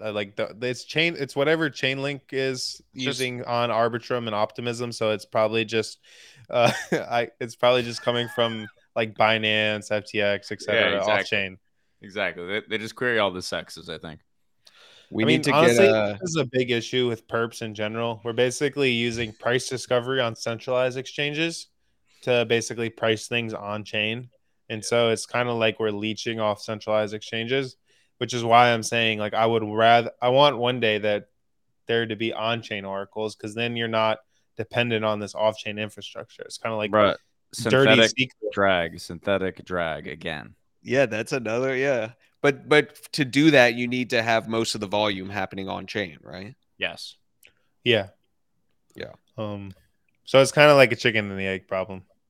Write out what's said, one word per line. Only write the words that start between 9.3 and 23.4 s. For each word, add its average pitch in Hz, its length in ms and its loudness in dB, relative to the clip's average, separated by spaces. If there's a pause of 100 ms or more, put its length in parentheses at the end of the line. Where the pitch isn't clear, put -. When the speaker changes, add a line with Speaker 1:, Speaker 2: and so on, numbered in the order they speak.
Speaker 1:
F 107 140 -2
T 107 160 -4
X, 101 320 0
et 101 80 -10
cetera, 104 300 2
Speaker 2:
Yeah, 98 80 -2
exactly. 101 160 0
Speaker 1:
off 98 100 0
chain. 95 340 -4 (440)
Speaker 2:
Exactly. 90 440 -6
They, 104 220 -4
they 107 80 -4
just 107 180 -8
query 120 240 0
all 101 120 2
the 90 100 -8
sexes, - 480 -10
I 82 80 -10
think. 78 240 -16 (880)
Speaker 3:
We 110 140 -2
Speaker 1:
I - 40 2
Speaker 3:
need 156 40 4
Speaker 1:
mean, 156 120 2
Speaker 3:
to 143 80 2
Speaker 1:
honestly, 120 340 8
Speaker 3:
get 110 80 6
a 104 260 0
Speaker 1:
this 185 80 -6
is 160 80 -4
a 147 160 0
big 127 180 0
issue 120 380 0
with 113 180 -6
perps 117 360 -4
in 110 120 -8
general. 110 480 -4
We're 117 120 -6
basically 131 560 2
using 117 420 -2
price 120 340 -2
discovery 127 540 -2
on 117 160 -2
centralized 127 640 -4
exchanges 147 680 -6 (540)
to 120 220 0
basically 117 460 -2
price 113 380 -2
things 117 260 -4